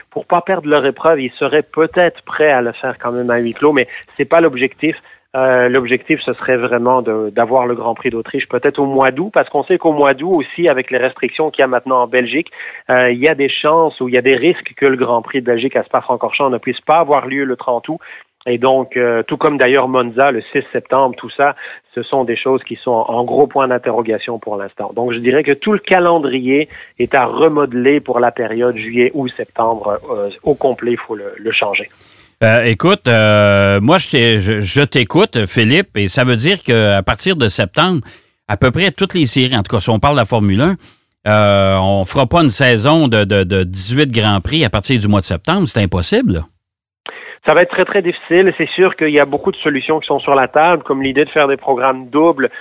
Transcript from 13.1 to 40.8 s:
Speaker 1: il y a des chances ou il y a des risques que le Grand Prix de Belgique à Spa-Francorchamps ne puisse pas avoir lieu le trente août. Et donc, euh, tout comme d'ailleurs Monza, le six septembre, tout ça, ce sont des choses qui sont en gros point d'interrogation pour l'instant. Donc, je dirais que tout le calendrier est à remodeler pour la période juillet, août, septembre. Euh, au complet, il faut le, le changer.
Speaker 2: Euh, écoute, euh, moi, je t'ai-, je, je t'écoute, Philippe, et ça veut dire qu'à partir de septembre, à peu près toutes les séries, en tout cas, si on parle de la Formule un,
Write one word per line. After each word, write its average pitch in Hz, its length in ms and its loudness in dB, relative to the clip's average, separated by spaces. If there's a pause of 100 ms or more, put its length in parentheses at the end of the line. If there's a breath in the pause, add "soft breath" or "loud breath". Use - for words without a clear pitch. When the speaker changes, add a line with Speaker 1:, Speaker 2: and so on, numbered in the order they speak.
Speaker 1:
il 120 80 -4
y 143 80 0
a 156 80 2
des 135 140 0
chances 156 500 0
ou 127 80 -4
il 123 60 -2
y 127 40 2
a 123 40 2
des 131 160 2
risques - 400 -2
que 139 80 0
le 131 100 2
Grand 120 260 0
Prix 131 200 -6
de 117 40 -16
Belgique 120 300 -2
à 113 80 0
Spa-Francorchamps 123 640 -2
ne 120 80 -2
puisse 117 220 -8
pas 156 200 0
avoir 139 280 0
lieu 139 160 -4
le 127 140 -4
trente 120 320 -6
août. 160 100 -8 (480 loud breath)
Et 120 120 -2
donc, 131 360 0
euh, 120 280 0
tout 151 120 -6
comme 147 220 0
d'ailleurs 131 320 2
Monza, 127 420 0
le 113 100 -4 (120)
six 135 180 -2
septembre, 131 460 -2
tout 117 140 -16
ça, 143 240 0 (400 loud breath)
ce 120 80 -6
sont 135 200 -2
des 117 140 -2
choses 131 260 -2
qui - 180 -12
sont 127 100 -4
en 117 340 0
gros 127 220 4
point 131 200 0
d'interrogation 117 720 -4
pour 104 160 -8
l'instant. 98 400 -10
Donc, 120 160 -2
je 117 60 -6
dirais 127 260 0
que 143 80 0
tout 175 220 -2
le 196 60 0
calendrier 147 920 0 (280 loud breath)
est 120 160 -2
à 127 120 2
remodeler 143 720 2
pour 120 220 -2
la 120 100 2
période 117 460 -2
juillet, 117 380 0
août, 131 200 -4
septembre. 110 640 -4 (100)
Euh, 101 200 -4 (140)
au 151 100 0
complet, 120 380 -2
il 117 60 -2
faut - 180 -12
le, 101 220 -12
le 107 140 -6
changer. 104 380 -4 (540 loud breath)
Speaker 2:
Euh, 117 220 4
écoute, 165 420 0
euh, 104 720 4
moi, 147 160 4
je - 120 -4
t'ai-, 117 300 2
je, 104 200 -2
je 104 220 0
t'écoute, 131 680 0
Philippe, 127 480 0
et 101 140 0
ça 127 160 0
veut 123 100 2
dire 160 260 0
qu'à 107 400 2
partir 165 360 -2
de 120 100 2
septembre, 147 540 0 (460 loud breath)
à 104 100 -4
peu - 120 2
près 165 220 0
toutes 190 240 -4
les 160 100 2
séries, 127 300 0
en 101 80 0
tout - 100 -6
cas, 107 60 0
si - 100 -2
on 107 100 0
parle 143 160 0
de 135 40 2
la 110 60 0
Formule 104 360 0
un, 180 140 2 (520 soft breath)